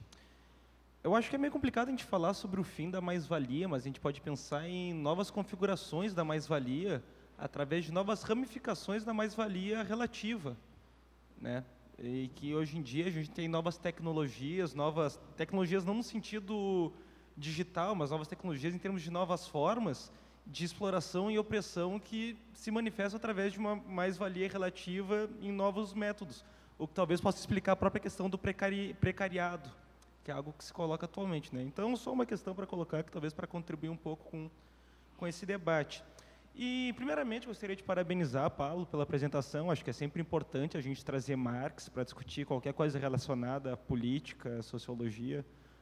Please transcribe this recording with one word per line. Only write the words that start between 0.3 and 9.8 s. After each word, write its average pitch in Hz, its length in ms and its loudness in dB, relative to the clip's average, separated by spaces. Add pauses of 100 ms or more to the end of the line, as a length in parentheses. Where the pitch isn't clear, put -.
Eu 175 120 6
acho 233 140 4
que 277 60 -2
é 277 40 2
meio 285 120 2
complicado 254 380 2
a - 20 0
gente 247 140 -2
falar 185 280 4
sobre 190 280 -2
o - 20 4
fim 156 260 -4
da 185 120 -2
mais-valia, 160 680 0
mas 135 160 0
a - 20 -4
gente 139 140 -6
pode 143 220 0
pensar 147 460 -2
em 180 260 -2
novas 165 360 2
configurações 196 840 0
da 170 100 2
mais-valia 156 800 2 (340)
através 147 460 0
de 156 80 -6
novas 196 320 2
ramificações 220 800 0
da 226 100 -2
mais-valia 214 680 0